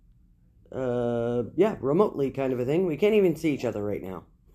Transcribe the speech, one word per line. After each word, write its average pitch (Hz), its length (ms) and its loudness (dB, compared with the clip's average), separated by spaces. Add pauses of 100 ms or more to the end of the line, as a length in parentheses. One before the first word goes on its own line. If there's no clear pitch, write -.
(720)
uh, 120 720 -2 (140)
yeah, 196 240 4
remotely 143 500 2
kind 131 220 -2
of 123 80 -2
a 120 40 -2
thing. 165 200 2
We 156 100 -2
can't 208 200 2
even 185 200 4
see 151 180 0
each 127 120 -4
other 104 180 -2
right 101 180 -4
now. 90 220 -10 (320)